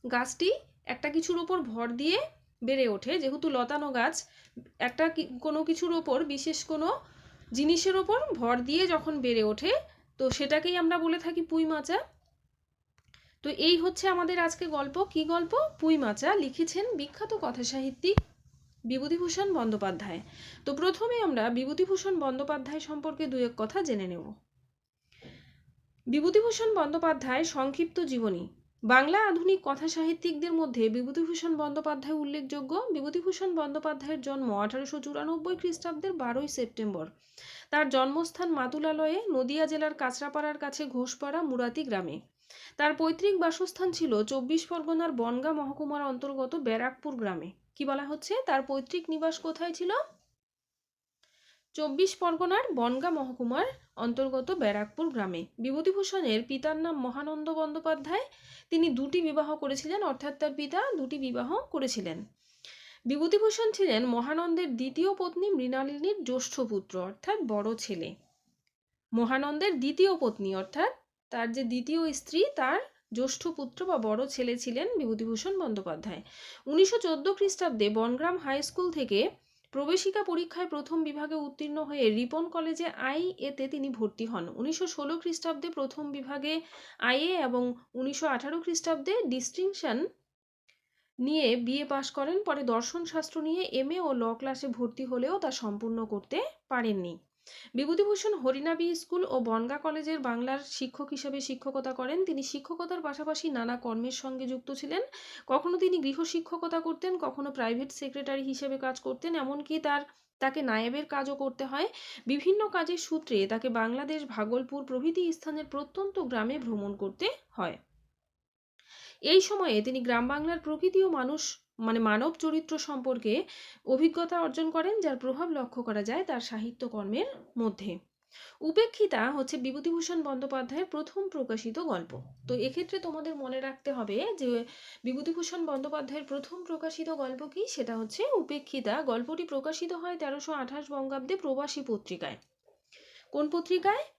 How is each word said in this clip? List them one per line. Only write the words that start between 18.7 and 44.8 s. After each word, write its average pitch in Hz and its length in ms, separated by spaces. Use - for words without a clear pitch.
বিভূতিভূষণ 330 680
বন্দ্যোপাধ্যায়। 202 680
তো 285 80
প্রথমে 381 480
আমরা 269 280
বিভূতিভূষণ 370 680
বন্দ্যোপাধ্যায় 277 600
সম্পর্কে 302 480
দু 254 100
এক 240 200
কথা 220 240
জেনে 214 260
নেব। 175 160
বিভূতিভূষণ 427 680
বন্দ্যোপাধ্যায় 302 680
সংক্ষিপ্ত 294 560
জীবনী। 226 440
বাংলা 269 360
আধুনিক 370 340
কথা 277 240
সাহিত্যিকদের 330 680
মধ্যে 262 360
বিভূতিভূষণ 320 680
বন্দ্যোপাধ্যায় 294 680
উল্লেখযোগ্য। 285 480
বিভূতিভূষণ 349 600
বন্দ্যোপাধ্যায়ের 302 680
জন্ম 269 280
আঠারোশো 269 360
চুরানব্বই 311 560
খ্রিস্টাব্দের 339 580
বারোই 269 340
সেপ্টেম্বর। 214 580
তার 302 200
জন্মস্থান 302 600
মাতুলালয়ে, 302 640
নদিয়া 277 340
জেলার 302 280
কাঁচরাপাড়ার 294 640
কাছে 285 280
ঘোষপাড়া 254 560
মুরাতি 247 420
গ্রামে। 185 320
তার 302 180
পৈতৃক 330 440
বাসস্থান 359 520
ছিল 320 200
চব্বিশ 269 440
পরগনার 330 440